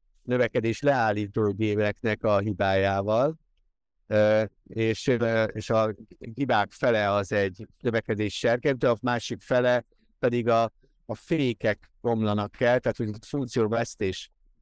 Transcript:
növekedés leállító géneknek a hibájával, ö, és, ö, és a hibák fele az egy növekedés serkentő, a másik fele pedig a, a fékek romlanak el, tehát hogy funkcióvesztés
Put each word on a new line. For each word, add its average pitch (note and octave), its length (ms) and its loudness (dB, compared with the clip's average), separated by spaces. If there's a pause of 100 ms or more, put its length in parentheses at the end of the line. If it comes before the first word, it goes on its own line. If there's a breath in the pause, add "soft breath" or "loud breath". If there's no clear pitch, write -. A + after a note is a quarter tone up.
(220)
növekedés A#2+ 600 -2
leállító G#2+ 720 0
géneknek G#2 680 -2
a G#2 140 2
hibájával, G2+ 1000 0 (680)
ö, G#2+ 360 4 (240)
és, A2+ 400 -2
ö, A2+ 360 2
és A2 260 -6
a A2 260 0 (380)
hibák A2+ 380 0
fele G#2+ 400 0
az G2+ 200 0
egy G2+ 360 -2 (120)
növekedés G#2+ 580 -2
serkentő, B2+ 500 0
a A#2+ 140 2
másik A#2+ 400 -4
fele B2 440 0 (340)
pedig A#2+ 280 0
a, A2+ 160 4 (420)
a A2 100 -10
fékek B2 760 -2 (100)
romlanak G#2+ 600 -2
el, B2 180 4
tehát A#2 180 -4
hogy A2 120 -4 (160)
funkcióvesztés A#2 1080 -4 (300)